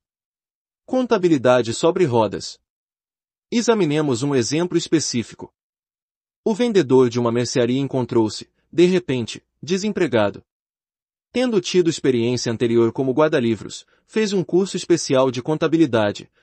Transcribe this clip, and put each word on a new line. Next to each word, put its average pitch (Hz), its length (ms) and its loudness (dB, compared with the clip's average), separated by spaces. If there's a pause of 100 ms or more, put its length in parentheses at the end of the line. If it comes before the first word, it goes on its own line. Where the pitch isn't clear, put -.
(840)
Contabilidade 151 880 2
sobre 175 320 0
rodas. 107 540 -2 (920)
Examinemos 156 720 0
um 143 100 -2
exemplo 160 440 0
específico. - 760 -4 (920)
O 220 80 0
vendedor 156 560 4
de 117 100 -2
uma 120 120 0
mercearia 123 480 0
encontrou-se, 123 680 -2 (220)
de 165 140 4
repente, 160 580 -2 (180)
desempregado. 165 840 -2 (880)
Tendo 240 280 0
tido 175 300 0
experiência 123 640 -2
anterior 117 420 2
como 131 180 -2
guarda-livros, 131 720 -2 (200)
fez 214 260 -2
um 196 100 -2
curso 190 360 -2
especial 139 520 0
de 123 120 -6
contabilidade, 147 880 0 (120)